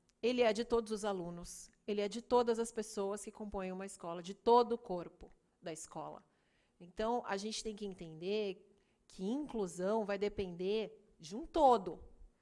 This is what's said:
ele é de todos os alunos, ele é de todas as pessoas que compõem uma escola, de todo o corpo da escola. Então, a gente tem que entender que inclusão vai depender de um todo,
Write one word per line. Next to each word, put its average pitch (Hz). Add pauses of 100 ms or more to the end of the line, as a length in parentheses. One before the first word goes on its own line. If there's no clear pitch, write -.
(220)
ele 240
é 226
de 226
todos 233
os 208
alunos, 175 (180)
ele 208
é 202
de 233
todas 233
as 226
pessoas 208
que 220
compõem 202
uma 190
escola, 175
de 175
todo 233
o 233
corpo - (300)
da 175
escola. 156 (560)
Então, 220
a 196
gente 214
tem 220
que 202
entender 190 (400)
que -
inclusão 208
vai 202
depender 196
de 170
um 302
todo, 240 (420)